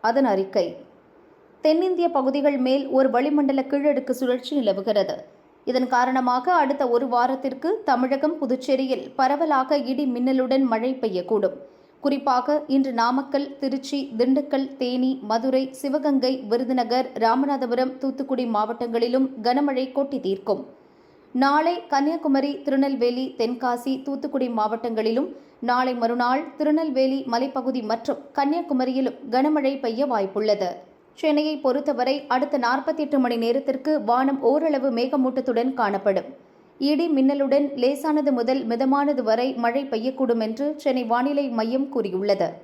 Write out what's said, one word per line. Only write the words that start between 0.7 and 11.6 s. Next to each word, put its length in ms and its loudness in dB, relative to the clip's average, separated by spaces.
தென்னிந்திய 440 2
பகுதிகள் 480 2
மேல் 180 2
ஒரு 200 6
வளிமண்டல 460 2
கீழடுக்கு 480 0
சுழற்சி 380 -2
நிலவுகிறது. 580 0
இதன் 240 2
காரணமாக 680 2
அடுத்த 200 0
ஒரு 140 2
வாரத்திற்கு 640 0
தமிழகம், 500 2
புதுச்சேரியில் 640 0
பரவலாக 640 2
இடி 220 -2
மின்னலுடன் 580 2
மழை 200 0
பெய்யக்கூடும். 560 -2